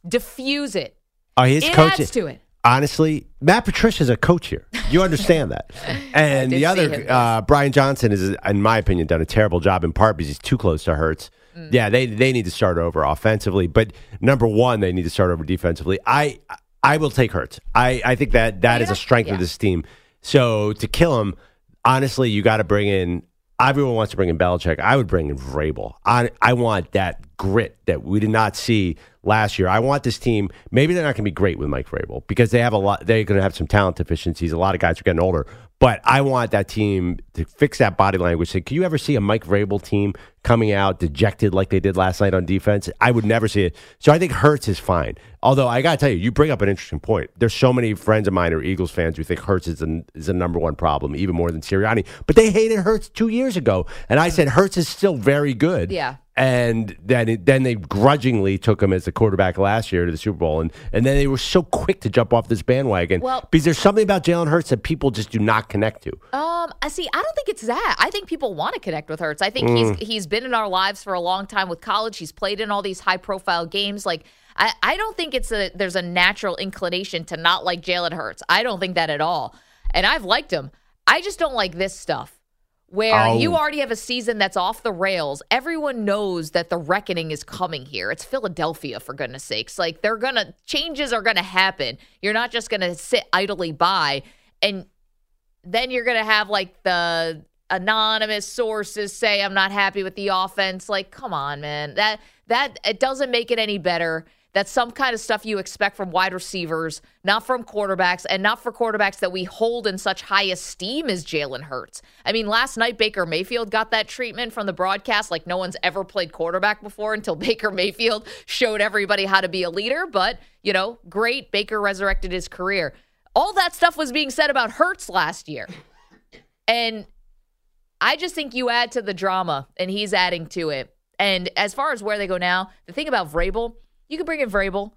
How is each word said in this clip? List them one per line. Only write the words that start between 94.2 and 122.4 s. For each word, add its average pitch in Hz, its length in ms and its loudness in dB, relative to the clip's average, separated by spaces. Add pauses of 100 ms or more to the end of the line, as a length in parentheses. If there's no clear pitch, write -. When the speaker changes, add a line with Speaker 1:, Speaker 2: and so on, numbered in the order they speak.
Speaker 1:
And 196 240 -2 (800)
then 233 260 -4
you're 247 140 -2
gonna 226 200 0
have, 214 240 2
like, 196 360 -4
the 165 600 -2 (260)
anonymous 214 760 -2
sources 214 640 -6
say 208 300 0
I'm 196 120 -4
not 196 180 0
happy 196 300 0
with 185 140 -8
the 202 120 -6
offense. 190 600 -4
Like, 196 220 -6
come 247 240 -12
on, 143 260 -6
man. 147 340 -8
That, 214 260 -2 (280)
that, 254 360 -2
it 208 160 -4
doesn't 262 300 -2
make 233 200 -2
it 233 80 0
any 214 200 -2
better. 165 460 -4 (280)
That's 202 180 -2
some 240 200 0
kind 262 220 -2
of 220 80 -6
stuff 214 240 -4
you 214 140 -4
expect 196 380 -6
from 185 140 -8
wide 185 220 0
receivers, 165 720 -8 (220)
not 214 200 0
from 247 180 -4
quarterbacks, 190 680 -2
and 190 120 -2
not 214 200 -2
for 233 100 -6
quarterbacks 208 460 -2
that 185 120 -2
we 185 140 -6
hold 226 420 -4
in 190 120 -4
such 190 240 -6
high 202 220 0
esteem 214 640 -6
as 180 160 -6
Jalen 139 340 -6
Hurts. 135 400 -14 (240)
I - 80 -2
mean, 220 140 -2
last 226 320 -2
night, 233 180 -2
Baker 214 300 -2
Mayfield 190 440 -6
got 220 200 -2
that 220 180 -2
treatment 233 460 -10
from 220 100 -6
the 190 80 -4
broadcast 196 580 -2
like 165 160 -6
no 180 120 -4
one's 180 240 -8
ever 180 220 -2
played 180 280 -6
quarterback 185 500 -2
before 208 300 -8
until 208 240 -6
<laughs> - 0 -
Baker 214 340 -2
Mayfield 214 560 -2 (200)
showed 214 340 -2
everybody 202 460 0
how 190 160 4
to 185 60 -4
be 185 140 -4
a 175 60 -4
leader. 233 420 -4
But, 208 280 0 (240)
you 202 100 -2
know, 196 340 -2
great, 226 460 -4
Baker 208 260 -4
resurrected 196 540 -2
his 185 160 -8